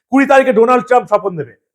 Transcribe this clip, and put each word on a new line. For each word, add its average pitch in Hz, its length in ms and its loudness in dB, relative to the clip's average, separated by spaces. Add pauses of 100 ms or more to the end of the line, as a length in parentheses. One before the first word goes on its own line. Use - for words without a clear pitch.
(100)
কুড়ি 269 160 2
তারিখে 269 260 2
ডোনাল্ড 240 320 0
ট্রাম্প 247 240 -2
শপথ 202 240 -4
নেবে, 127 220 -12 (200)